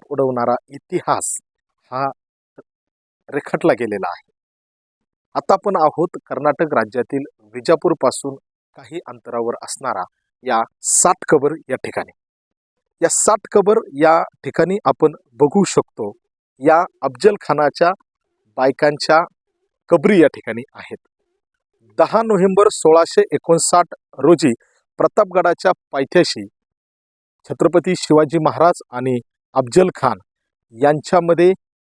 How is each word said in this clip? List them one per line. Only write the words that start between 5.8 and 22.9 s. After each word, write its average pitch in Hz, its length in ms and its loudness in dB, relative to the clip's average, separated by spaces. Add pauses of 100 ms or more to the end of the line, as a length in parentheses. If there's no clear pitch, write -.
कर्नाटक 147 480 -4
राज्यातील 120 520 -4 (280)
विजापूरपासून 139 840 -2 (420)
काही 147 300 -16
अंतरावर 117 560 -8
असणारा 113 400 -8 (400)
या 117 180 -2 (200)
सात - 480 0
कबर 147 240 2 (160)
या 131 60 -6
ठिकाणी. - 360 -10 (920)
या 165 100 0
सात - 400 -2
कबर 208 280 2 (140)
या 160 280 2 (220)
ठिकाणी 170 420 -2
आपण 151 280 2 (200)
बघू 147 340 2
शकतो, 110 440 -4 (500)
या 156 200 2 (200)
अफजल 135 400 0
खानाच्या 151 500 0 (680)
बायकांच्या 147 680 0 (680)
कबरी 175 320 4
या 143 60 8
ठिकाणी 117 360 -8 (100)
आहेत. 104 240 -18 (1000)
दहा 175 240 2
नोव्हेंबर 196 500 2
सोळाशे 165 500 4 (100)